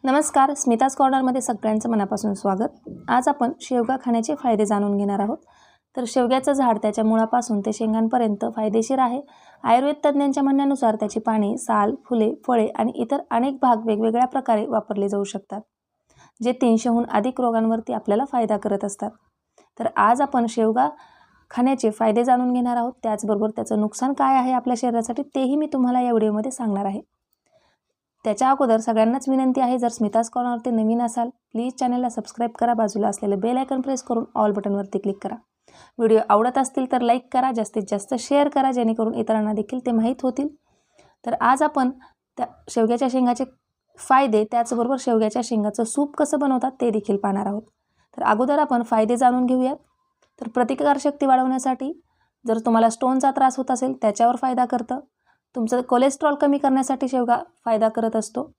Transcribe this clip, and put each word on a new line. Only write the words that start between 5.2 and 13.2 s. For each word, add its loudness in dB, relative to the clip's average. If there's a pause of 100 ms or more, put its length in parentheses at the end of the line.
तर -6
शेवग्याचं 0
झाड 2
त्याच्या 0
मुळापासून 0
ते -4
शेंगांपर्यंत 0 (120)
फायदेशीर 0
आहे. 0 (400)
आयुर्वेद 2 (100)
तज्ज्ञांच्या 2
म्हणण्यानुसार 2
त्याची -4
पाने, 0
साल, 0 (100)
फुले, 0 (120)
फळे 2
आणि -2
इतर -4 (100)